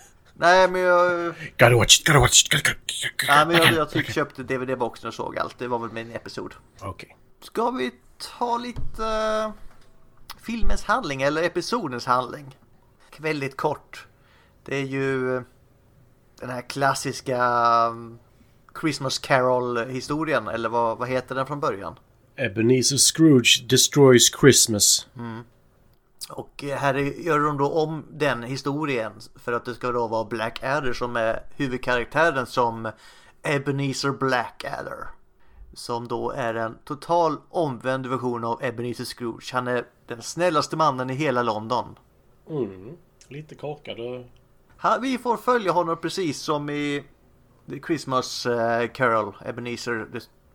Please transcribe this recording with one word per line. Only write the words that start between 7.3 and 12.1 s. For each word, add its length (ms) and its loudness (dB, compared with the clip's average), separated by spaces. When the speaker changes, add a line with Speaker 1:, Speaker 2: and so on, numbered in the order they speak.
Speaker 1:
Ska 300 -4
vi 200 -4
ta 200 -2
lite, 460 -4
eh, 460 -2
filmens 420 4
handling 380 0
eller 200 2
episodens 640 -2
handling? 520 0